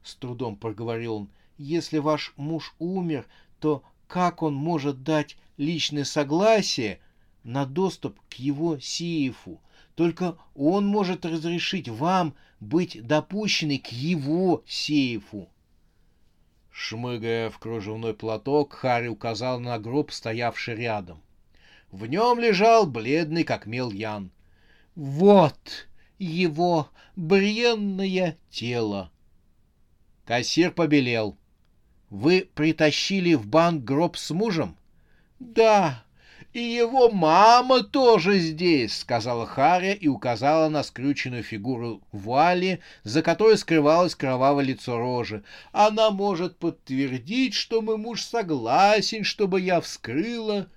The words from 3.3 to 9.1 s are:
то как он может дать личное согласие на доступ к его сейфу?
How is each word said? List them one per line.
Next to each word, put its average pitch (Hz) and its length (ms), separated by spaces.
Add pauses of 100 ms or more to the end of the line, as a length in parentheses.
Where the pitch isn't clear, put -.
то 151 220 (260)
как 175 360
он 151 100
может 143 480
дать 151 340 (220)
личное 147 480
согласие 151 920 (440)
на 135 220
доступ 165 540 (100)
к - 60
его 147 420
сейфу? 139 840 (360)